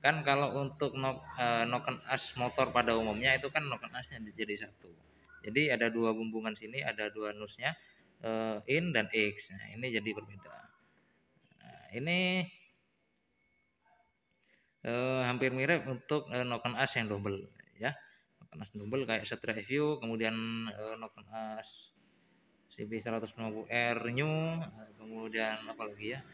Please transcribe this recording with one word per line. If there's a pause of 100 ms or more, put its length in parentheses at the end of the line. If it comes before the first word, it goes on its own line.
Kan
kalau
untuk
nok-, (160)
eh,
noken
as
motor
pada
umumnya
itu
kan
noken
asnya (160)
jadi
satu. (560)
Jadi
ada
dua
bumbungan
sini,
ada
dua
nusnya, (480)
eh,
in
dan
X.
Nah,
ini
jadi
berbeda. (1040)
Nah,
ini, (2500)
eh,
hampir
mirip
untuk,
eh,
noken
as
yang
double, (400)
ya. (480)
Noken
as
double
kayak
Setra
F
U,
kemudian, (400)
eh,
noken
as (800)
C
B
seratus
lima
puluh
R
new, (320)
eh,
kemudian
apa
lagi,
ya.